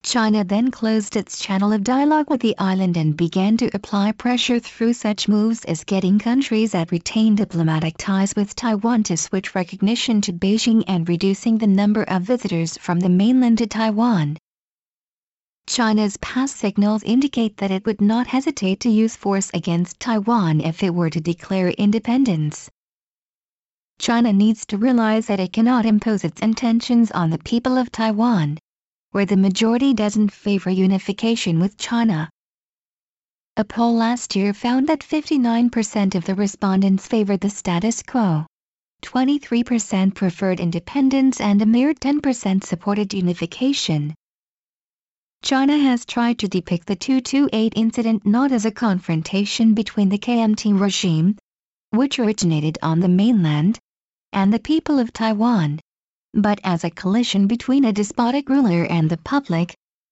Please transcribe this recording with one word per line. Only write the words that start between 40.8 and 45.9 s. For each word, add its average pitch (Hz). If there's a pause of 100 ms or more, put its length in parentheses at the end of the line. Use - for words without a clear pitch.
and 202
a 220
mere 254
ten 285
percent 196
supported 202
unification. 175 (1300)
China 277
has 262